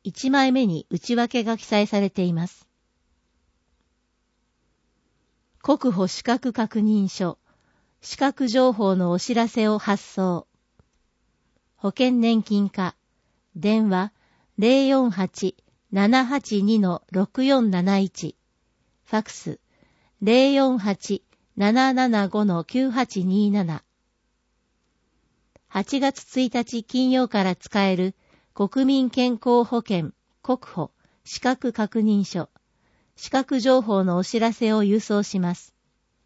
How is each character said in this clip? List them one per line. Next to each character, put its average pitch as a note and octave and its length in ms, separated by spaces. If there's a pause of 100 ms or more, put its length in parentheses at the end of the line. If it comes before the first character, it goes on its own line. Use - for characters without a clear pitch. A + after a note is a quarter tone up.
一 C4 280
枚 C4+ 200
目 B3+ 140
に E3 240
内 A#3 260
訳 A#3+ 280
が A3+ 140
記 - 80
載 G#3 200
さ G3+ 140
れ G3 100
て F#3+ 140
い F3+ 100
ま E3+ 140
す。 - 200 (3000)
国 C4+ 320
保 F#3 140
資 - 160
格 B3 300
確 A3 260
認 G#3 280
書、 F3 300 (640)
資 - 160
格 C#4 300
情 B3+ 260
報 F#3+ 220
の F3+ 160
お F3+ 80
知 A#3+ 160
ら A3+ 120
せ G#3+ 200
を G#3+ 100
発 G3+ 260
送。 F#3 440 (1400)
保 G3 40
険 B3+ 240
年 A3+ 280
金 G3+ 280
課、 F#3 260 (600)
電 G#3+ 340
話、 F#3 220 (460)
零 C4 300
四 C4 240
八 F#3 440 (360)
七 A3+ 340
八 A3+ 380
二 G#3+ 160
の F3+ 320
六 G3+ 340
四 C4 240
七 F#3 300
一、 - 360 (680)
フ - 120
ァ A3 40
ッ G#3+ 40
ク - 80
ス、 - 280 (600)
零 C4 340
四 C4 260
八 G3 440 (320)
七 B3 380
七 A#3 340
五 G#3 160
の F3 200
九 C4 260
八 A#3 340
二 G3+ 280
七。 F3+ 320 (1800)
八 G3 320
月 C4+ 420
一 B3+ 80
日 A#3 340
金 B3+ 280
曜 B3+ 160
か G3+ 160
ら F#3 120
使 - 280
え F#3+ 120
る F#3 200 (400)
国 C4 300
民 C4 240
健 B3 240
康 A#3+ 300
保 A#3 180
険、 E3+ 320 (280)
国 B3+ 240
保、 - 260 (320)
資 - 180
格 B3+ 300
確 A3 280
認 G#3 240
書、 E3+ 260 (680)
資 - 140
格 C4 300
情 B3+ 220
報 G3+ 220
の F3 140
お F#3+ 60
知 A3+ 160
ら A3+ 140
せ A3 200
を G#3+ 100
郵 G#3 160
送 G#3 220
し G3 180
ま F3 160
す。 - 200 (500)